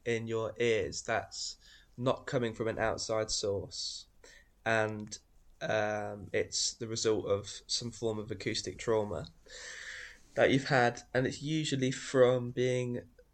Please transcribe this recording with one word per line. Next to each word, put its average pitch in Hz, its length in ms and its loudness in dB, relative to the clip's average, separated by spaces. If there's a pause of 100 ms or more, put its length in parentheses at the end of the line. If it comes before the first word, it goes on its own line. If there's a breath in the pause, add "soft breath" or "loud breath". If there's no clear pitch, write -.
in 113 200 0
your 113 320 -2
ears 110 440 2
that's - 560 -4 (400 soft breath)
not 123 280 0
coming 120 280 0
from 110 140 -2
an 113 100 -2
outside 110 540 0
source, - 760 -4 (600 soft breath)
and, 107 520 0 (440)
um, 107 680 -2
it's - 420 0
the 117 140 -8
result 110 380 2
of 101 240 2 (180)
some 117 240 -2
form 110 280 -2
of 107 120 -8
acoustic 104 460 -4
trauma 104 500 0 (1080 loud breath)
that 107 160 6
you've 139 160 2
had, 123 340 4 (120)
and 131 120 4
it's - 160 -2
usually 143 500 0
from 127 600 4
being 123 500 0 (320)